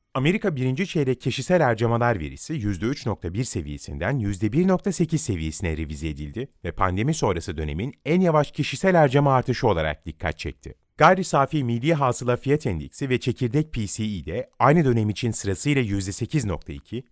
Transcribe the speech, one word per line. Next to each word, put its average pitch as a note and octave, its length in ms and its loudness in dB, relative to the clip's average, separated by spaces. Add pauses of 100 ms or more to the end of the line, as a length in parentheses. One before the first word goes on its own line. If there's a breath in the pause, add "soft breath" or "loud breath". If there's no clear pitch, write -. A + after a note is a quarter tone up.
(140)
Amerika E3 420 0
birinci C3 300 0
çeyrek C3 340 0
kişisel C#3 420 0
harcamalar A#2 580 2
verisi C#2+ 340 -8
yüzde G#2 320 -2
üç C#3 200 -4
nokta F2+ 280 -6
bir B2 100 -2
seviyesinden D2+ 720 -6
yüzde G#2 340 -2
bir F3+ 160 2
nokta F#3 240 0
sekiz D#3+ 280 0
seviyesine E2 560 -4
revize D2+ 320 -6
edildi D2 400 -8 (160)
ve E2+ 80 -6
pandemi G#2 420 0
sonrası F2+ 420 -2
dönemin D#2+ 380 -4 (100)
en E3+ 160 2
yavaş D#3 300 2
kişisel F3 460 0
harcama C#3+ 380 6
artışı B2 340 2
olarak D#2 380 0
dikkat D#2+ 320 -6
çekti. - 360 -10 (220)
Gayri F#3 280 6
safi C#3+ 400 2
milli A#2+ 300 0
hasıla B2 420 0
fiyat C#3 300 0
endeksi F2 420 -4
ve B2 120 2
çekirdek C3 520 -2
P G#2+ 140 -2
C - 180 -6
E G2 200 -6
de F#2+ 340 -8
aynı D3 260 6
dönem A2+ 260 4
için A2+ 200 -2
sırasıyla C3 520 0
yüzde G2 300 -2
sekiz B2 320 -4
nokta F2 280 -6
iki G#2+ 400 -10